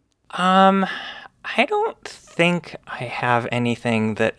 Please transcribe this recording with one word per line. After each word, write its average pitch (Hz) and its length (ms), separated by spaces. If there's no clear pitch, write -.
Um, 190 560
I 240 80
don't 415 400
think - 680
I - 160
have 120 480
anything 117 640
that 110 240